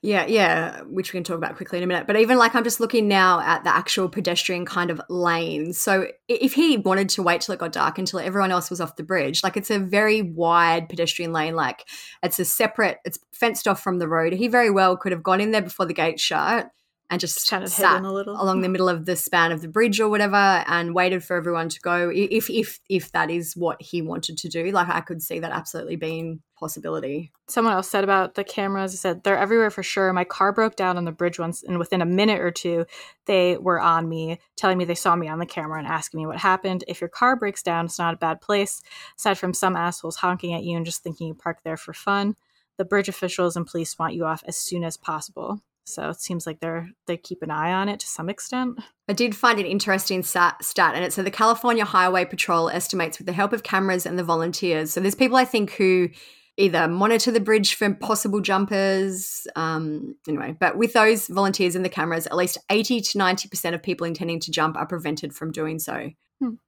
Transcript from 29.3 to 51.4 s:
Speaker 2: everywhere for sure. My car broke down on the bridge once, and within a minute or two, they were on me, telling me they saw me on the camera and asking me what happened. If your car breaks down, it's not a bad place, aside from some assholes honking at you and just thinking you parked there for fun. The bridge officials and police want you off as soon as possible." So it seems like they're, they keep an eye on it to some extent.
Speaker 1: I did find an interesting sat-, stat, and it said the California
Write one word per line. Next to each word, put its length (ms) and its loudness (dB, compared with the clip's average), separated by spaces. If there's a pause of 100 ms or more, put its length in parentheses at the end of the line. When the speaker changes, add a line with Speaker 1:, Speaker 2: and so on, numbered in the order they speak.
Speaker 2:
everywhere 340 4
for 120 -8
sure. 300 2
My 120 2
car 280 2
broke 220 2
down 220 0
on 80 -2
the 80 -4
bridge 260 -2
once, 240 -6
and 160 -4
within 240 0
a 40 2
minute 340 2
or 100 0
two, 360 -2 (400)
they 320 4
were 200 2
on 300 4
me, 320 -6 (160)
telling 220 2
me 60 2
they 100 -2
saw 200 2
me 140 -2
on 100 -6
the 80 -4
camera 320 -8
and 80 -8
asking 320 -6
me 80 -6
what 120 -8
happened. 500 0
If 120 -8
your 100 -6
car 260 2
breaks 260 -4
down, 220 0
it's 140 -8
not 160 0
a 20 -12
bad 240 -2
place, 420 0 (360)
aside 200 0
from 160 -2
some 220 0
assholes 400 -4
honking 380 -2
at 100 -6
you 120 -4
and 100 -4
just 160 -10
thinking 260 -8
you 60 -10
parked 280 -8
there 140 -6
for 160 -14
fun. 420 -2 (440)
The 80 0
bridge 220 0
officials 460 -2
and 120 -4
police 320 -6
want 160 -2
you 100 -4
off 240 -4
as 80 -8
soon 260 -6
as 140 -6
possible." 640 -8 (240)
So 260 -8
it 100 -10
seems 280 -6
like 100 -10
they're, 300 -8 (180)
they 100 -4
keep 260 -12
an 100 -8
eye 200 -2
on 160 0
it 120 -6
to 80 -10
some 200 -8
extent. 520 -6 (280)
Speaker 1:
I 40 0
did 240 0
find 240 2
an 60 -2
interesting 580 0
sat-, 400 2
stat, 320 2
and 80 -2
it 80 -4
said 140 -4
the 40 -2
California 540 2